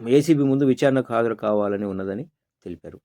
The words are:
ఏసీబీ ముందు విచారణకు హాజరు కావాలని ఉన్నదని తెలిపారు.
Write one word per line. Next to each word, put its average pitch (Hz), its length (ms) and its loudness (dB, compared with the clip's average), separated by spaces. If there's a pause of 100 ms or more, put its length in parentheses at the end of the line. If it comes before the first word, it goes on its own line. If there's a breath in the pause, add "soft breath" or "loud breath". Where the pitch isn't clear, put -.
ఏసీబీ 143 360 4
ముందు 135 200 2
విచారణకు 131 500 0
హాజరు 113 220 0
కావాలని 104 500 -2
ఉన్నదని 98 420 -8 (360)
తెలిపారు. 85 420 -16